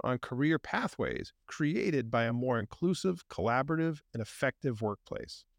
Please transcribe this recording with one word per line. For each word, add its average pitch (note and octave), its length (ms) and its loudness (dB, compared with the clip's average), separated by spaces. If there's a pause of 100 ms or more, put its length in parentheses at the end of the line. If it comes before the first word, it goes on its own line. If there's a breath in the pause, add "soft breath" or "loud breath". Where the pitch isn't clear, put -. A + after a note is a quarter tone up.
on B2 140 2
career C#3+ 420 2
pathways - 720 -2 (160)
created D3+ 600 0
by A#2 160 2
a A#2 80 2
more A#2+ 280 2
inclusive, F3 680 -2
collaborative, D3 680 2 (160)
and A#2 80 -4
effective B2+ 580 -2
workplace. - 640 -4 (140)